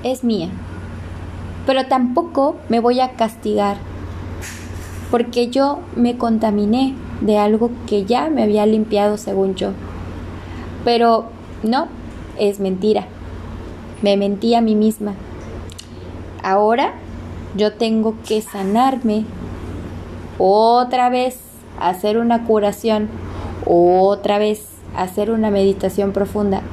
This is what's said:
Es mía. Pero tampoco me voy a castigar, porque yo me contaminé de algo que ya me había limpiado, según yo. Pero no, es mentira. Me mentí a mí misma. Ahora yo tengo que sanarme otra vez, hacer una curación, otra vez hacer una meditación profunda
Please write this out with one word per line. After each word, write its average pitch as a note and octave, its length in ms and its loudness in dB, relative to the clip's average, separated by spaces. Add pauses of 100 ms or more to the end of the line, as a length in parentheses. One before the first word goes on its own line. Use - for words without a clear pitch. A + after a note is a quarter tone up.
Es B3+ 180 -2
mía. G3 280 0 (1160)
Pero C4 200 2
tampoco C4+ 680 2 (140)
me A3+ 100 4
voy B3 220 2
a B3+ 100 2
castigar, G#3 680 -2 (1300)
porque A#3+ 380 2
yo C#4 320 2 (160)
me A#3+ 200 4
contaminé A3+ 800 2 (260)
de G#3 180 4
algo G#3+ 340 4 (140)
que G3+ 180 0
ya B3+ 260 2
me B3 140 2
había G#3 220 4
limpiado, G#3+ 500 4
según F#3+ 400 0
yo. G3 140 -2 (1120)
Pero A#3 420 6 (380)
no, C4 240 0 (500)
es G3+ 220 0
mentira. G3 460 2 (920)
Me G3+ 160 4
mentí G3+ 380 2
a A#3 60 6
mí A3 160 4
misma. G#3+ 380 2 (1300)
Ahora G#3+ 500 4 (640)
yo G#3 160 2
tengo A3 420 0 (120)
que A3 140 0
sanarme A3 840 0 (1120)
otra A#3+ 680 4
vez, B3 320 0 (400)
hacer F#3 360 0
una A#3 280 2
curación, G#3+ 640 2 (580)
otra F#3+ 720 4
vez G#3+ 300 0 (280)
hacer G#3 340 -2
una G#3+ 200 2
meditación G3 600 2
profunda G3 500 0 (100)